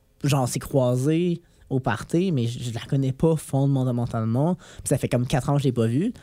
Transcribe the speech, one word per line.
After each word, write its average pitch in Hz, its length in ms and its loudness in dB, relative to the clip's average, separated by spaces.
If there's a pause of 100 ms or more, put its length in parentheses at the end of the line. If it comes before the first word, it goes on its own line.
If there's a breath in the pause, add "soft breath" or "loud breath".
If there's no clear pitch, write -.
(260)
genre, 139 180 2
on 120 40 0
s'est 123 120 -4
croisés 147 840 0 (280 soft breath)
au 135 100 0
party, 165 540 0
mais 120 140 0
je, 120 120 -6
je 123 140 -6
la 113 80 -6
connais 135 320 0
pas 160 240 2
fondamentalement. 127 1160 0
Puis - 340 -14
ça 143 80 2
fait 120 100 -2
comme 123 180 0
quatre 143 240 0
ans 143 40 2
que 143 60 4
je 131 60 0
l'ai 131 60 4
pas 117 160 0
vue. 160 240 0 (120 loud breath)